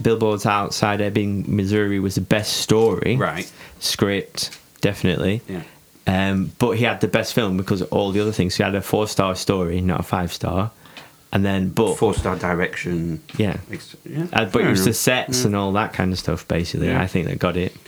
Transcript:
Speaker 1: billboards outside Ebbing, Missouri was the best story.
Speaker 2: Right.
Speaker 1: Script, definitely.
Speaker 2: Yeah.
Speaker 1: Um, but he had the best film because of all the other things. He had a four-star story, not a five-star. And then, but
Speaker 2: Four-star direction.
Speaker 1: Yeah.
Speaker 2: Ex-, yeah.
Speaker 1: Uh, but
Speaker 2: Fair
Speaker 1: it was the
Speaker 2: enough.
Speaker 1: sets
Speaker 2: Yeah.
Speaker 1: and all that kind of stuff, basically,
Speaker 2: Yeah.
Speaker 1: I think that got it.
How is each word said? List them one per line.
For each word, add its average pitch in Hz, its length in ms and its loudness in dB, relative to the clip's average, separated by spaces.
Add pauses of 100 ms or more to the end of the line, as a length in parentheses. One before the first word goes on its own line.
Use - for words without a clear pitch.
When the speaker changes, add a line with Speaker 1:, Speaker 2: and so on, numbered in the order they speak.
Speaker 1:
billboards 110 420 2
outside 104 560 0
Ebbing, 101 460 -2
Missouri 101 540 0
was 95 160 -2
the 101 60 2
best 104 340 0
story. 110 600 2
Speaker 2:
Right. 90 340 -2 (280)
Speaker 1:
Script, - 800 -2 (220)
definitely. 95 680 0
Speaker 2:
Yeah. 90 140 -8 (460)
Speaker 1:
Um, 95 500 0
but 120 140 2
he 113 120 0
had 110 160 0
the 107 80 2
best - 260 0
film 101 220 2
because 95 260 0
of - 100 -4
all 101 180 2
the 95 100 0
other 107 120 0
things. 92 240 0
He 104 80 2
had 98 100 0
a 98 80 -2
four-star 98 540 0
story, 92 440 0
not 90 200 2
a 85 40 -4
five-star. 90 680 -2 (600)
And 98 120 4
then, 95 260 2
but 104 260 2
Speaker 2:
Four-star 95 400 2
direction. 85 840 -2 (160)
Speaker 1:
Yeah. 101 200 0 (140)
Speaker 2:
Ex-, - 340 -14
yeah. 147 180 -6 (100)
Speaker 1:
Uh, 110 120 2
but 98 80 -4
Speaker 2:
Fair 202 160 2
Speaker 1:
it - 20 4
was 95 140 2
the 101 60 4
Speaker 2:
enough. 110 60 0
Speaker 1:
sets 127 440 0
Speaker 2:
Yeah. 123 80 2
Speaker 1:
and 101 80 0
all 98 160 0
that 104 200 0
kind 92 200 0
of 90 60 -2
stuff, - 280 -4
basically, 82 400 -2
Speaker 2:
Yeah. 87 160 2
Speaker 1:
I 92 60 0
think 87 180 -2
that 92 140 -4
got 87 160 0
it. 90 180 -2 (140)